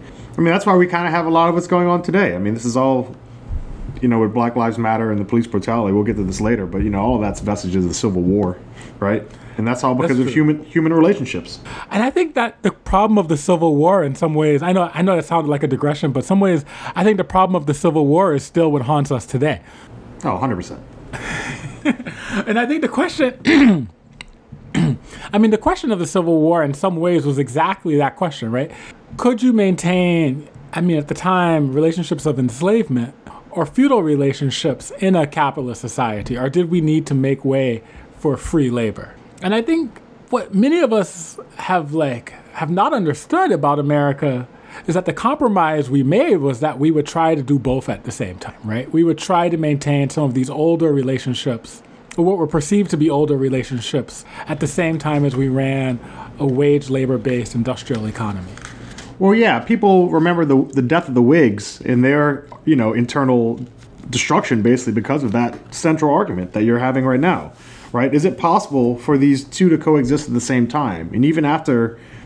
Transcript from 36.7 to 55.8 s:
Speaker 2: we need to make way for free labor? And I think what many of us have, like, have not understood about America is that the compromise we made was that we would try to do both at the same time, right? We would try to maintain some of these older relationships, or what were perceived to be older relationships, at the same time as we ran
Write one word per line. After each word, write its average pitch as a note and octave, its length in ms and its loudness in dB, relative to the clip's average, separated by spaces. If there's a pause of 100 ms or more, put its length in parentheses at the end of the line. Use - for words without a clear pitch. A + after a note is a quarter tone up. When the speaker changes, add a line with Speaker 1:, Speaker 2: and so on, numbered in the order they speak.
Speaker 2:
we F3+ 80 2
need D#3 260 2
to C#3+ 80 -2
make C3+ 300 0
way C3 400 0 (340)
for C#3 180 0
free C#3+ 320 0
labor? A#2 460 -4 (280)
And F#3+ 120 0
I A3+ 80 0
think D#4+ 380 -2 (300)
what A3+ 220 -4
many C#4 280 2
of A#3+ 120 2
us F3+ 460 -2 (180)
have, D#3+ 380 -4
like, C#3 380 -2 (220)
have D#3+ 160 -6
not G#3 220 2
understood C4+ 600 0
about D3 260 2
America C#3+ 680 0 (400)
is D#3+ 60 0
that F3+ 100 -2
the E3 80 -2
compromise F3+ 760 0
we C#3 140 2
made G3+ 360 2
was C3+ 200 -2
that C#3 220 -2
we D#3 100 4
would D3+ 160 0
try E3 300 0
to C#3 80 -2
do C#3 160 2
both B2+ 280 -2
at G2+ 140 -6
the B2+ 80 -10
same F#2 280 -8
time, - 260 -14
right? A2+ 280 -6
We E3 120 4
would D#3+ 140 2
try F3 300 0
to E3+ 80 -2
maintain C#3+ 540 0
some D3+ 140 -2
of B2+ 100 0
these B2+ 160 0
older D#3+ 420 2
relationships, B2+ 880 -4 (360)
or E3+ 80 2
what F#3+ 140 2
were D#3 100 -2
perceived F3 420 0
to E3+ 60 -2
be D3+ 120 2
older D3 280 2
relationships, C3 880 -4 (240)
at D3+ 100 -6
the D#3+ 80 -2
same D#3+ 320 -2
time D3+ 260 0
as B2+ 120 0
we C3+ 120 0
ran C3 520 -2 (400)